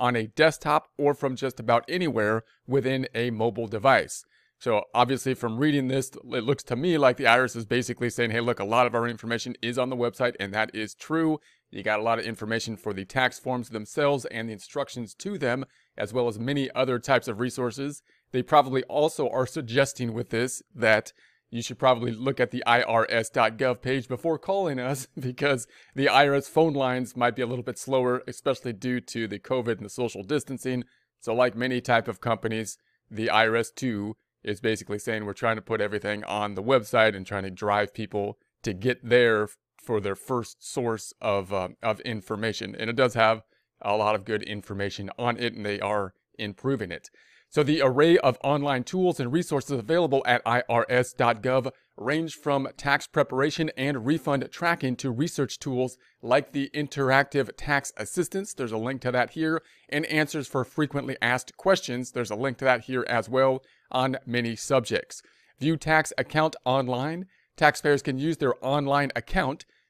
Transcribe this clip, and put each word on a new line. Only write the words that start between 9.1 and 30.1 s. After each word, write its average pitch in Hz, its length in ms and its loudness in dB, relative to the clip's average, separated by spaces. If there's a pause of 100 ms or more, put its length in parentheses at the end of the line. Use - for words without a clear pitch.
is 120 160 -2
on 127 100 0
the 131 80 -6
website," 120 420 0
and 98 140 -6
that 110 220 -2
is 107 200 -6
true. 156 460 0 (300)
You - 120 -10
got 107 180 0
a - 20 -4
lot 113 160 2
of 110 80 -6
information 113 500 -6
for 107 160 -8
the 95 120 -8
tax 127 340 -2
forms 123 320 -6
themselves 131 560 0
and 113 220 -8
the 110 40 -8
instructions 120 600 -8
to 202 240 -10
them, 131 260 -2 (320)
as 104 160 -6
well 120 160 0
as 110 100 -4
many 135 340 -2
other 127 260 0
types 123 300 0
of 107 120 -6
resources. 127 640 -4 (300)
They 127 100 0
probably 135 420 6
also 151 460 0
are 127 160 0
suggesting 127 680 -2
with 113 180 -6
this 120 320 -2 (120)
that 110 380 4 (380)
you 117 120 -6
should 120 160 -10
probably 123 340 2
look 127 280 -4
at 120 100 2
the 123 140 -6
I 120 180 6
R 113 280 4
S 113 180 2
dot 113 300 2
gov 127 240 0
page 131 260 -2
before 156 300 -2
calling 190 400 -2
us 131 340 -4
<laughs> - 60 -16
because 127 480 0 (280)
the 135 140 2
I 139 180 6
R 143 80 2
S 139 140 0
phone 160 240 4
lines 127 420 -2
might 120 220 0
be 131 60 -2
a 120 40 0
little 123 160 -4
bit 120 160 -8
slower, 127 480 0
especially 127 460 -4
due 123 300 -4
to 113 260 -6
the 101 100 -8
covid 117 380 -2
and 98 80 -14
the 101 60 -14
social 117 320 -6